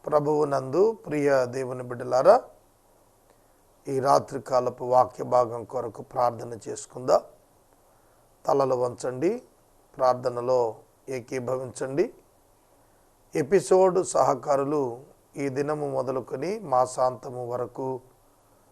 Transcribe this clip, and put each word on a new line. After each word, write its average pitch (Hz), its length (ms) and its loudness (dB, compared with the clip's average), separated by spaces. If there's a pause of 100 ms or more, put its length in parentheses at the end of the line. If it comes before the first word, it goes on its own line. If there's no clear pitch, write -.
ప్రభువునందు 147 840 2
ప్రియ 143 540 0
దేవుని 127 380 -8
బిడ్డలారా, 123 600 4 (1400)
ఈ 139 120 -2
రాత్రికాలపు 127 840 0
వాక్య 127 380 2
భాగం 120 400 0
కొరకు 117 380 -8
ప్రార్థన 120 680 -4
చేసుకుందాం. 139 540 0 (1200)
తలలు 135 300 2
వంచండి, 127 680 -2 (540)
ప్రార్థనలో 123 760 2 (340)
ఏకీభవించండి. 131 1040 -4 (1200)
ఎపిసోడ్ 185 720 4
సహకారులు 139 920 0 (380)
ఈ 139 120 -4
దినము 147 400 -4
మొదలుకొని 131 680 -4
మాసాంతము 127 880 -2
వరకు 123 520 -6 (720)